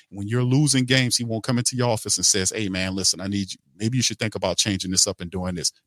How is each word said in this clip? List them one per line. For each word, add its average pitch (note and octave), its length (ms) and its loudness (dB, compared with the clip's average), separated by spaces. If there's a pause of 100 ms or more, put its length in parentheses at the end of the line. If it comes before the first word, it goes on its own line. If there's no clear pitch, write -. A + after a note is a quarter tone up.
When G2+ 180 -10
you're A#2+ 160 0
losing B2+ 440 4
games, B2+ 300 4
he A#2+ 60 -2
won't A2+ 220 -4
come B2 140 0
into B2 180 -2
your A#2+ 120 0
office A2 280 0
and - 100 0
says, F#2+ 240 2
"Hey, G#2+ 180 -2
man, F#2 280 -2
listen, F2+ 240 0
I F#2+ 80 -6
need G2 240 -2
you. - 60 -18 (180)
Maybe A2+ 200 -2
you B2 60 2
should - 160 -2
think A2 160 -2
about F#2+ 220 0
changing F#2+ 340 0
this F#2 160 4
up G2 140 -4
and F2 100 -10
doing F2+ 240 -4
this." E2 160 -4 (160)